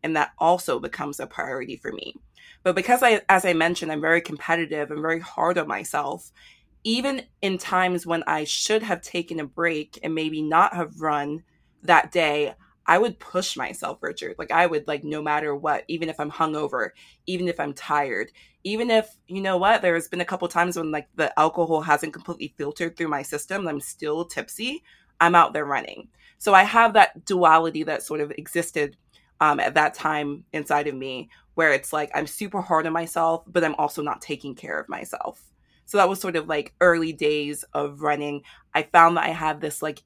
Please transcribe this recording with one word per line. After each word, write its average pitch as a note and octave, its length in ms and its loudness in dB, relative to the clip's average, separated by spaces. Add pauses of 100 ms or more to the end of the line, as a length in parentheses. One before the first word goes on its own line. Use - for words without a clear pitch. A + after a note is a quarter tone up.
and D#3+ 120 -2
that D3 220 0
also E3 420 2
becomes D3 400 -8
a C3+ 60 -8
priority C3 520 -10
for - 140 -10
me. - 240 -14 (460)
But F3+ 140 2
because B3 260 2
I, A#3 260 6
as F#3 160 6
I F#3 100 2
mentioned, E3 380 0
I'm D3+ 100 -4
very E3 200 4
competitive D#3 720 -4
and D3+ 100 -8
very E3 180 -2
hard F3 380 0
on D#3 100 -2
myself, C#3+ 640 -6 (520)
even B3+ 400 -2 (180)
in F#3+ 160 -2
times F3+ 480 0
when E3 220 -2
I D#3 160 0
should G#3+ 400 -2
have G3 180 -4
taken E3+ 380 -6
a D3 60 -6
break D#3 580 -4
and D#3+ 100 -4
maybe D#3 300 -4
not D#3+ 320 4
have E3 260 -6
run D3+ 420 -2 (380)
that D#3+ 300 4
day, D3+ 420 0 (340)
I E3 100 8
would A3 220 0
push - 360 -6
myself, - 460 -8
Richard. - 380 -8
Like, E3 120 -6
I E3 140 4
would, D#3+ 220 -2
like, D3 160 -4
no D3+ 180 -6
matter D3+ 340 -2
what, D3 320 -2
even D#3+ 220 -4
if D#3 100 -10
I'm D3 120 -4
hungover, D3+ 580 -2 (380)
even F#3 200 -4
if E3+ 120 -4
I'm D3 140 -4
tired, C#3 580 -2 (320)
even A3 260 -4
if, A3 260 2 (120)
you F#3+ 140 -6
know F#3+ 160 0
what, G#3 260 4
there's E3+ 240 2
been F3+ 140 -4
a E3+ 40 -2
couple F3+ 220 -4
times F3 300 0
when, D#3+ 140 -4
like, D3+ 240 -6
the D#3 240 0
alcohol D#3+ 420 2
hasn't D#3 320 0
completely - 440 -12
filtered E3 400 -6
through E3 100 -4
my D3 140 -4
system, F#3 460 -6
I'm D3 120 -4
still D#3 460 -6
tipsy, B3 580 -8 (360)
I'm E3+ 160 4
out E3+ 180 6
there D3+ 120 -2
running. - 440 -8 (300)
So G3+ 160 4
I F#3+ 80 12
have A3 300 4
that F#3 320 6
duality D#3+ 580 4
that D3+ 180 -4
sort D3+ 180 -6
of D3 120 -4
existed, D3 640 -4 (420)
um, D3+ 200 4
at - 160 0
that D3+ 180 4
time D3+ 580 -4
inside D3+ 360 -2
of C#3 80 -6
me, C3 340 -10 (240)
where D#3+ 180 2
it's C3+ 220 -2
like, D3+ 220 -2
I'm D3+ 120 -2
super G3+ 340 -6
hard E3 260 2
on D#3+ 60 -4
myself, E3 520 0
but F3 180 0
I'm D#3 120 0
also D3+ 260 -2
not D3 200 -6
taking C#3 340 -10
care - 240 -8
of - 100 -12
myself. - 500 -10 (460)
So - 120 -2
that F#3+ 100 6
was F#3+ 140 -2
sort F3 160 -2
of, D#3 100 -4
like, D3+ 320 -4
early E3 320 4
days D3 640 -2
of D3 280 -4
running. D3 420 -2 (300)
I D#3 100 0
found E3+ 340 6
that D#3+ 80 0
I E3 60 -2
had D#3 280 -4
this, D3+ 220 -8
like, D#3 240 -8